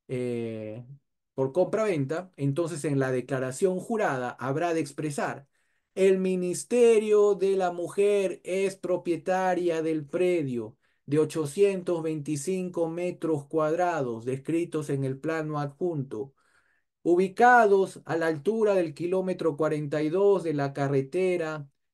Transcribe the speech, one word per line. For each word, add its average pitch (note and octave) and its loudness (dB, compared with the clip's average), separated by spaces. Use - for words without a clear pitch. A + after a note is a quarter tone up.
eh, A#2 -6
por C3+ -2
compraventa, F3+ 0
entonces D3 -2
en C#3+ 0
la C3 0
declaración C3 -2
jurada D#3 -2
habrá D#3 -2
de D#3+ 0
expresar: D3 -6
"El F#3+ 4
Ministerio G#3 4
de F#3+ 0
la F#3 0
Mujer F#3+ 0
es F#3+ -2
propietaria F3 0
del D#3 -2
predio C#3 -2
de C#3+ 2
ochocientos E3+ 0
veinticinco D#3+ -4
metros E3 -4
cuadrados D#3 -2
descritos D3+ -4
en C#3 -2
el C3+ -4
plano D#3 -4
adjunto, C#3+ -6
ubicados F#3+ 4
a D#3 -4
la E3 0
altura G3+ 0
del E3+ 0
kilómetro F3+ -2
cuarenta D3+ -2
y D#3 -2
dos F#3+ 4
de E3 -2
la C#3 -2
carretera D3+ -2